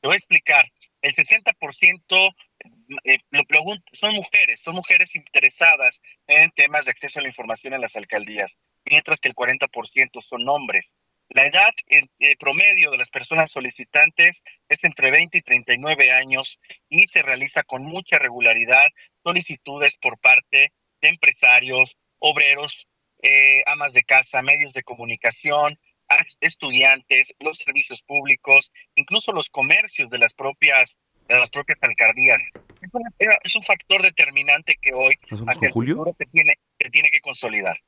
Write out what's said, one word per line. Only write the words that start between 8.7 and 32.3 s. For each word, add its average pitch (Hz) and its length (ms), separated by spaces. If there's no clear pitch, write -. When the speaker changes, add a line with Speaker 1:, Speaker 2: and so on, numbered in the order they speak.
Speaker 1:
mientras - 340
que - 80
el 127 80
cuarenta 131 320
por 117 200
ciento 131 340
son 120 260
hombres. 139 460
La 135 180
edad, 190 240
eh, 147 160
eh, 143 180
promedio - 540
de 131 60
las - 120
personas 160 420
solicitantes 147 920
es - 140
entre 160 260
veinte 165 300
y - 20
treinta 123 320
y 120 60
nueve 139 320
años 131 480
y 156 200
se - 160
realiza 135 400
con 131 200
mucha 170 360
regularidad 120 680
solicitudes 147 760
por - 220
parte - 520
de 151 80
empresarios, 127 880
obreros, 147 640
eh, 135 420
amas 143 280
de - 100
casa, 131 400
medios 143 300
de 127 100
comunicación, 123 960
as-, - 320
estudiantes, 131 1000
los - 180
servicios - 460
públicos, 139 680
incluso 202 380
los 160 180
comercios 147 600
de 123 80
las 131 160
propias, 135 640
de 123 120
las 123 100
propias - 320
alcaldías. 123 640